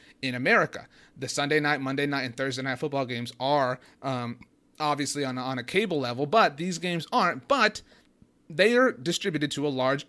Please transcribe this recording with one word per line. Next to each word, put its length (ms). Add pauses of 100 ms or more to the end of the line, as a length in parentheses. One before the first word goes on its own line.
(220)
in 120
America. 540 (280)
The 120
Sunday 320
night, 200
Monday 260
night, 180
and 120
Thursday 260
night 180
football 260
games 320
are, 400 (240)
um, 380 (380)
obviously 460
on, 140
on 200
a 60
cable 340
level, 280
but 320
these 180
games 340
aren't. 380
But 320 (720)
they 260
are 160
distributed 600
to 140
a 40
large 380